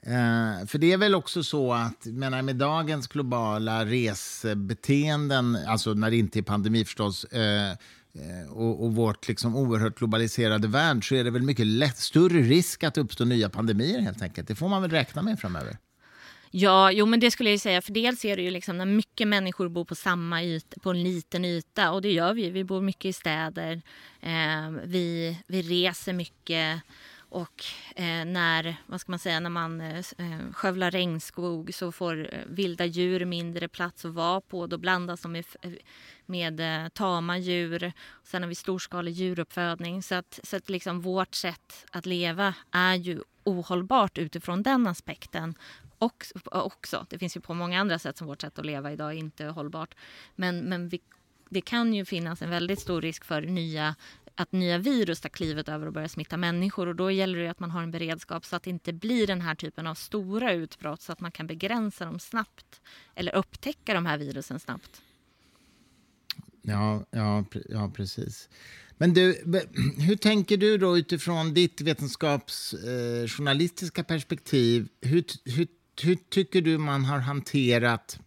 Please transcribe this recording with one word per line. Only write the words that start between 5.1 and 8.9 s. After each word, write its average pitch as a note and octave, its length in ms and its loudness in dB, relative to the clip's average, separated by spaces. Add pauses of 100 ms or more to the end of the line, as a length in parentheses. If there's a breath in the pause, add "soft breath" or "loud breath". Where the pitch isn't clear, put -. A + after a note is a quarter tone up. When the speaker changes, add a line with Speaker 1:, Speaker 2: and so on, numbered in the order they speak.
Speaker 1:
alltså A2 260 2
när G#2+ 160 2
det A#2 80 4
inte A2 220 2
är G2+ 40 -2
pandemi G#2 420 2
förstås, G2+ 400 -4
eh, G#2 460 0
eh, E2+ 800 -14
och, A2 320 0
och A2+ 120 2